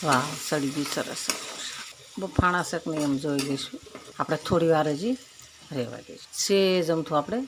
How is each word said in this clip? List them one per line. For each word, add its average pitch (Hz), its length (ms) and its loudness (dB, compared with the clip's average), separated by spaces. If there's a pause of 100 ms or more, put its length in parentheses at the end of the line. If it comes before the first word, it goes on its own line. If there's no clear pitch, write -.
વાહ, 139 220 4 (220)
સળી 139 220 0
ગયું 143 240 -2
સરસ. - 300 -4 (920)
બહુ 190 80 -4
ફાણા 180 360 2
શાક 165 240 -4
નહીં 156 160 -2
એમ 143 160 0
જોઈ 143 300 0
લઈશું. 139 320 -4 (380)
આપણે - 180 0
થોડી 165 320 2
વાર 151 200 4
હજી 185 280 -2 (560)
રહેવા 117 360 -6
દઈશું. - 240 -18
સેજ 185 580 4
અમથું 160 280 2
આપણે 185 300 0